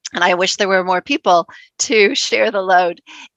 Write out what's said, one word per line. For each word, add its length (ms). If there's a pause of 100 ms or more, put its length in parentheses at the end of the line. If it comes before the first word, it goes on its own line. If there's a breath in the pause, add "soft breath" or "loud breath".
(140)
And 100
I 100
wish 220
there 120
were 160
more 180
people 460 (320 loud breath)
to 360
share 340
the 120
load 400 (360 loud breath)